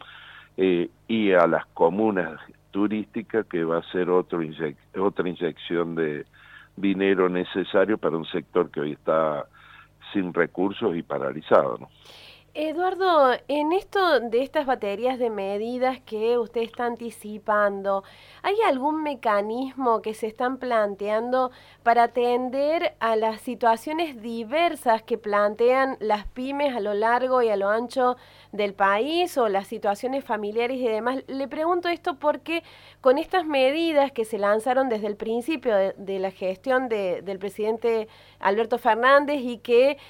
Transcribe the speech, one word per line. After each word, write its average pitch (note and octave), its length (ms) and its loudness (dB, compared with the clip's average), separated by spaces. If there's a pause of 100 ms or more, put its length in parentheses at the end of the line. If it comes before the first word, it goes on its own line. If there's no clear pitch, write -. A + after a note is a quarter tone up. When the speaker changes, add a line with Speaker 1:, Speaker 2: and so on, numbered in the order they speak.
(580)
Speaker 1:
eh, F#2 340 2 (160)
y A2 240 2
a F2 160 6
las D#2 260 0
comunas F2+ 640 0 (300)
turísticas, G#2 800 -4
que E2 160 -2
va E2 160 0
a - 120 -14
ser F2+ 200 0
otro F2+ 320 0
inyec-, D#2 340 -8 (180)
otra F#2+ 320 -2
inyección E2+ 680 -4
de D2+ 300 -4 (500)
dinero F#2+ 540 2
necesario F#2+ 680 0
para D#2+ 180 -2
un D#2+ 100 -4
sector E2+ 440 -2
que D2+ 120 -6
hoy D2 100 -4
está D#2+ 560 -2 (640)
sin F2+ 200 -2
recursos F2+ 640 -2
y E2 60 -4
paralizado, C#2 760 0
¿no? A#1+ 120 -18 (680)
Speaker 2:
Eduardo, D#4+ 760 2 (160)
en D4+ 240 0
esto F4+ 480 2
de A#3 200 -2
estas C#4 240 -2
baterías A#3+ 540 -2
de A#3+ 100 0
medidas A3+ 720 -4
que A3+ 380 -2
usted A#3 240 -4
está A3+ 240 -6
anticipando, G#3 1200 -2 (380)
¿hay G4 120 0 (100)
algún D4+ 380 0
mecanismo A#3+ 960 0
que A3 120 -6
se A3 140 -6
están B3+ 300 -4
planteando A#3 920 0 (320)
para A#3 200 6
atender B3+ 960 0
a A3+ 160 2
las A3 240 -2
situaciones B3+ 800 -2
diversas A#3 800 0
que A#3 140 -4
plantean A#3 800 2
las G#3 280 -2
pymes C#4 460 -4
a A#3+ 60 -4
lo G#3 140 -2
largo B3 480 2
y A3+ 80 2
a G#3 80 0
lo G3 100 0
ancho B3 480 0 (380)
del G3+ 200 -2
país B3 640 0
o A3+ 120 4
las F#3+ 180 -2
situaciones A#3+ 560 -4
familiares A#3 540 -2
y B3 100 -2
demás? A3+ 400 -2
Le C4+ 220 -6
pregunto F4 400 -2
esto E4+ 260 -4
porque D4+ 480 -2 (380)
con C4 160 6
estas E4 280 -2
medidas C#4 680 2
que A3+ 100 -2
se A3 140 -6
lanzaron A3 500 2
desde A3 200 -4
el G#3 100 -4
principio A#3 580 -2
de, F#3+ 220 2
de G3 220 -8
la F#3+ 120 -4
gestión B3+ 560 -2
de, G3 340 -2
del F#3+ 160 -8
presidente G#3+ 680 -2 (320)
Alberto A3 380 0
Fernández C4+ 640 4
y A#3+ 160 -6
que, C4 400 4 (120)